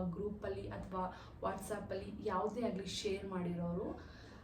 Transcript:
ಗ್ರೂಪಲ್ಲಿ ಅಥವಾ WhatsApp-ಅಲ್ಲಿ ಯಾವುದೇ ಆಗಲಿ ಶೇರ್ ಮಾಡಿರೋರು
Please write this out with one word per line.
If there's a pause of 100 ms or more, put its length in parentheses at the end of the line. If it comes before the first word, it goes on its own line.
(100)
ಗ್ರೂಪಲ್ಲಿ
ಅಥವಾ (240)
WhatsApp-ಅಲ್ಲಿ
ಯಾವುದೇ
ಆಗಲಿ
ಶೇರ್
ಮಾಡಿರೋರು (240)